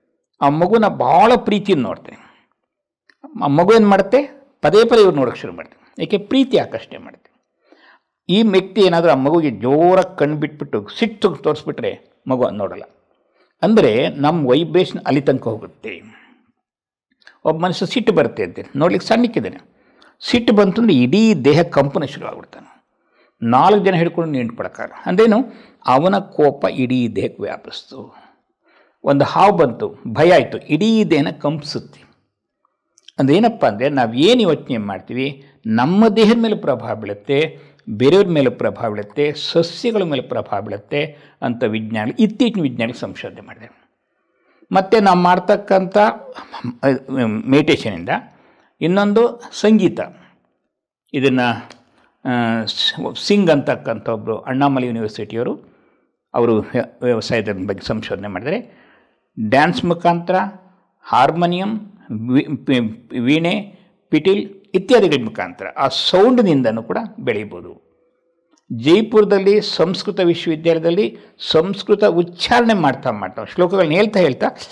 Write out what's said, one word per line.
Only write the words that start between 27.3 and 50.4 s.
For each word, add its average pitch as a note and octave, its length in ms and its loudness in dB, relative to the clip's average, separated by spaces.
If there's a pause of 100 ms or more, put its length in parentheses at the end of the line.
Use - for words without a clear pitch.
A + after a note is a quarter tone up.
ವ್ಯಾಪಿಸ್ತು. - 560 -14 (1040)
ಒಂದು C#3 220 2
ಹಾವು F#3+ 320 4
ಬಂತು, A#2 300 0 (200)
ಭಯ D3+ 260 4
ಆಯ್ತು, B2 240 2 (100)
ಇಡೀ D#3+ 220 0 (140)
ದೇಹನ D#3+ 280 0
ಕಂಪಿಸುತ್ತೆ. - 720 -8 (1160)
ಅಂದ್ರೆ C#3 200 2
ಏನಪ್ಪ A3+ 280 0
ಅಂದ್ರೆ, A#2 240 0
ನಾವ್ C3 260 0
ಏನ್ G#3+ 260 4
ಯೋಚನೆ D3 360 -2
ಮಾಡ್ತೀವಿ, G#2+ 500 -8 (380)
ನಮ್ಮ C#3+ 420 2
ದೇಹದ A3 300 4
ಮೇಲೆ A3+ 180 0
ಪ್ರಭಾವ A#2 400 -4
ಬೀಳುತ್ತೆ, A2 440 -4 (500)
ಬೇರೆಯವ್ರ C#3+ 380 4
ಮೇಲೆ D3 220 2
ಪ್ರಭಾವ A2+ 420 -4
ಬೀಳುತ್ತೆ, G#2 420 -4
ಸಸ್ಯಗಳ F#3+ 680 -2
ಮೇಲೆ D3 180 -4
ಪ್ರಭಾವ G#2 400 -6
ಬೀಳುತ್ತೆ A2 400 -6 (400)
ಅಂತ B2 220 -4
ವಿಜ್ಞಾನಿ, A2 560 -4
ಇತ್ತೀಚಿನ G#3+ 420 0
ವಿಜ್ಞಾನಿ A#2+ 320 -4
ಸಂಶೋಧನೆ G2 480 -14
ಮಾಡಿದ್ದಾರೆ. - 340 -20 (960)
ಮತ್ತೆ F#3+ 280 2
ನಾವು F#3+ 200 4
ಮಾಡ್ತಕ್ಕಂಥ, F#3 800 0 (1500)
ಮೆಡಿಟೇಷನಿಂದ C3 640 0 (720)
ಇನ್ನೊಂದು G3+ 420 2 (300)
ಸಂಗೀತ. G#3 460 2 (1120)